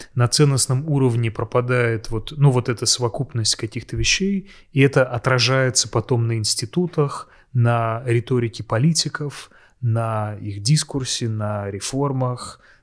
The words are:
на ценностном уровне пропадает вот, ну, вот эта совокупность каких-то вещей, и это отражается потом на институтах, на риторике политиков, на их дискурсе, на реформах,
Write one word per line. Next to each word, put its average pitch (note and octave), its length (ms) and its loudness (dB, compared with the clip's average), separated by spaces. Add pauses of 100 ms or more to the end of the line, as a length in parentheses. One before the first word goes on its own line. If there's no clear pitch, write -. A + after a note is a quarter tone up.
(160)
на A#2+ 120 4
ценностном C#3 600 2
уровне B2 400 2
пропадает A#2+ 800 0
вот, A2 260 -6
ну, C#3+ 140 6
вот B2 180 2
эта A#2 200 -2
совокупность A#2 680 -2
каких-то - 400 -8
вещей, F#3+ 540 0 (220)
и C3+ 100 4
это C3+ 240 6
отражается B2+ 840 0
потом A#2 400 0
на A2+ 80 0
институтах, C#3+ 920 -2 (240)
на A#2 520 2
риторике A#2+ 580 0
политиков, D3 880 -2 (300)
на A2 600 0
их G2+ 200 -8
дискурсе, B2+ 680 -2
на G#2 400 -4
реформах, C3 880 -4 (240)